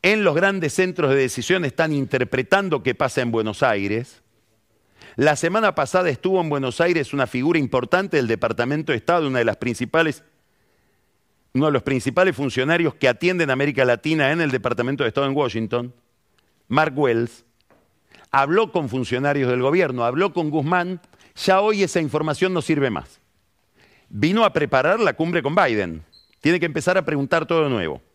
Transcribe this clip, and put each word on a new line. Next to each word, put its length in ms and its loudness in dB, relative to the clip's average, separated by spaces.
En 220 2
los 100 4
grandes 400 0
centros 360 0
de 60 4
decisión 480 0
están 300 -2
interpretando 880 0
qué 120 -2
pasa 280 -2
en 80 -2
Buenos 320 -2
Aires. 600 -2
La 200 4
semana 380 0
pasada 360 0
estuvo 320 0
en 80 -2
Buenos 320 -2
Aires 320 0
una 120 0
figura 320 0
importante 600 0
del 80 2
Departamento 680 -2
de 60 0
Estado, 300 0
una 100 -2
de 80 2
las 100 0
principales, 680 -2
uno 120 2
de 60 2
los 100 0
principales 540 0
funcionarios 600 0
que 120 2
atienden 400 0
a 60 0
América 320 2
Latina 460 2
en 100 0
el 80 0
Departamento 540 -2
de 40 0
Estado 200 -2
en 80 -2
Washington, 580 -4
Mark 300 0
Wells, 480 0
habló 400 2
con 160 -2
funcionarios 600 -2
del 140 0
gobierno, 420 0
habló 280 0
con 180 -4
Guzmán. 500 -2
Ya 240 4
hoy 240 2
esa 160 0
información 520 -2
no 80 0
sirve 300 0
más. 300 -8
Vino 360 2
a 80 2
preparar 460 2
la 160 2
cumbre 260 -2
con 140 -4
Biden. 500 0
Tiene 180 2
que 80 -2
empezar 320 0
a 60 -2
preguntar 420 -2
todo 160 0
de 80 0
nuevo. 320 -2